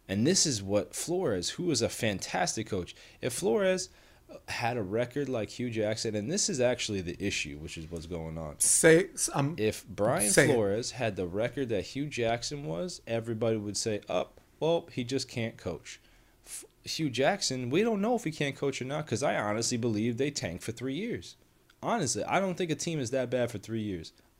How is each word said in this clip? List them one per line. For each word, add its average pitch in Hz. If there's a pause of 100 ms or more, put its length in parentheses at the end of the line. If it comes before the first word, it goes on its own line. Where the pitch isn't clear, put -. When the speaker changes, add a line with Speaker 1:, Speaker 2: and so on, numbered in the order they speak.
Speaker 1:
and 104
this 190
is 120
what 98
Flores, 151
who 180
is 113
a 107
fantastic 110
coach, 92 (260)
if 123
Flores 190 (580)
had 120
a 107
record 120
like 110
Hugh 123
Jackson, 110
and 107
this 202
is 147
actually 120
the 87
issue, 78
which 78
is 80
what's 82
going 80
on. 78
Speaker 2:
Say, 165
s-, -
um, 147
Speaker 1:
If 107
Brian 139
Speaker 2:
say 165
it. 139
Speaker 1:
Flores 110
had 117
the 90
record 117
that 101
Hugh 139
Jackson 120
was, 170
everybody 113
would 104
say, 107
"Up, - (200)
well, 170
he 127
just 127
can't 113
coach." - (460)
F-, - (180)
Hugh 156
Jackson, 127
we 165
don't 220
know 240
if 220
he 160
can't 143
coach 139
or 123
not, 151
'cause 113
I 180
honestly 117
believe 113
they 143
tanked 90
for 113
three 131
years. 180 (460)
Honestly, 151
I 147
don't 190
think 175
a 147
team 160
is 120
that 127
bad 123
for 107
three 110
years. 92 (260)